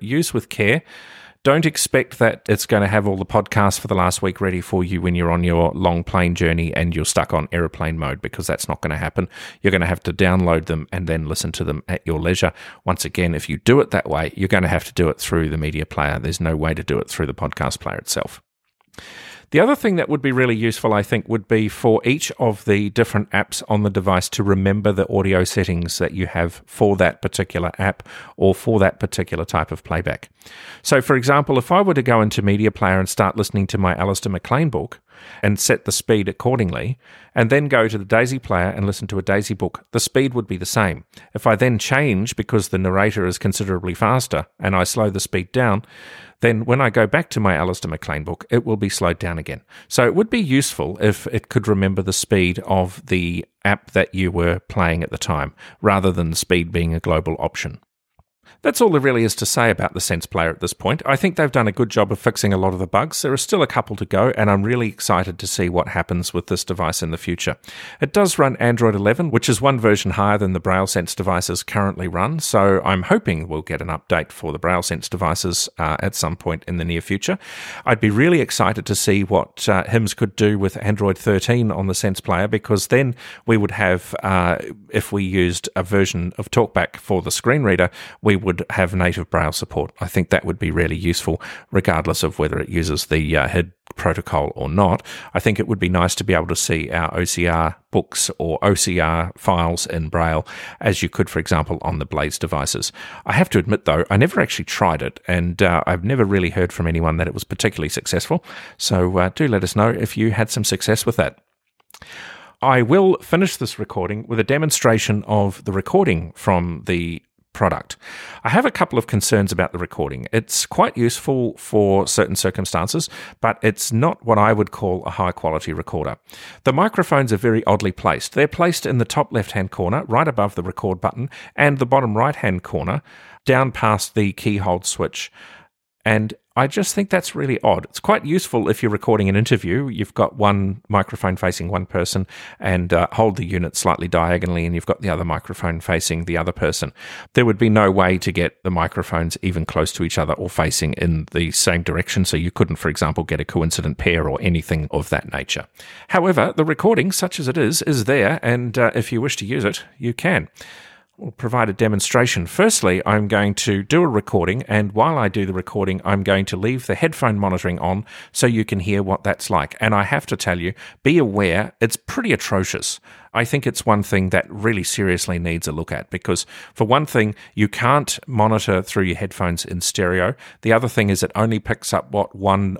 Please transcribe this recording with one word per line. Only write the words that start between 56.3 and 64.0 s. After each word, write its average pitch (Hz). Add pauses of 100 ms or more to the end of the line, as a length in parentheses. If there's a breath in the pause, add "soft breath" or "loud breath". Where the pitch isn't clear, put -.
speed 85
being 82
a 82
global 80
option. - (800 soft breath)
That's 285
all 226
there 156
really 127
is 110
to -
say 117
about 92
the 90
Sense 85
Player 82
at 80
this 87
point. -
I 139
think 180
they've 151
done 120
a -
good 113
job 104
of 107
fixing 104
a 95
lot 92
of 92
the 92
bugs. 123
There 139
are 135
still 190
a 139
couple -
to 101